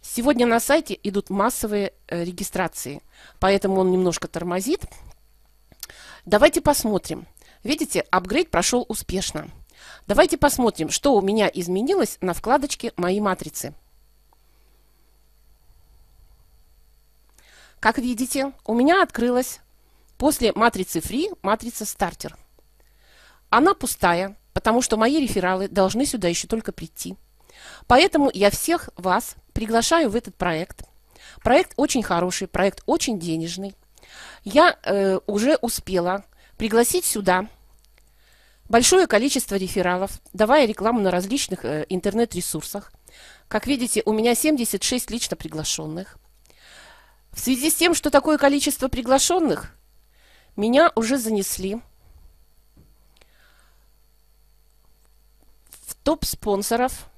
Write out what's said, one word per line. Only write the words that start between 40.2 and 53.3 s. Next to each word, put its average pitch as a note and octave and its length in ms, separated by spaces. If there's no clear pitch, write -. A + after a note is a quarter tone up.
давая A#3 320
рекламу A3+ 340
на F#3+ 120
различных, F#3+ 520
э, D3+ 260
интернет-ресурсах. G3 1040
Как - 200
видите, B3 380
у G#3+ 60
меня A3 220
семьдесят A#3+ 480
шесть - 300
лично - 260
приглашённых. D#3 800
В - 80
связи C4 300
с - 60
тем, E4+ 180
что - 160
такое D4 300
количество C#4 480
приглашённых, C4 840
меня B3+ 400
уже A3+ 220
занесли G#3+ 600